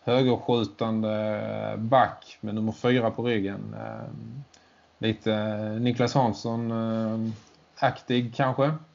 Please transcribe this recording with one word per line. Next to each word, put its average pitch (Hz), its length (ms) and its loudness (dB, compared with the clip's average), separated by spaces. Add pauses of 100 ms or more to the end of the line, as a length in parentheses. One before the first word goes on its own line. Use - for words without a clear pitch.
högerskjutande, 117 1080 2 (600)
eh, 104 40 -6
back 113 640 2
med 107 140 -6
nummer 110 180 -2
fyra 123 380 2
på 117 120 -6
ryggen. 104 560 -2
Eh, 110 320 -10 (880)
lite, 110 340 0
eh, 107 480 -2
Niklas 120 340 2
Hansson, 117 560 0
eh, 113 640 -2 (440)
aktig 123 580 0
kanske. 135 380 2 (220)